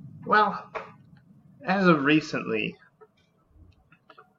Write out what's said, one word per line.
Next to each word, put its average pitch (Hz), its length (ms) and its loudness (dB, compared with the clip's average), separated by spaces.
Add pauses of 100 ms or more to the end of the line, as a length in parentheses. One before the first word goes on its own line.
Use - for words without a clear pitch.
(260)
Well, - 440 0 (960)
as 190 200 0
of 160 180 4
recently, 117 720 -2 (1600)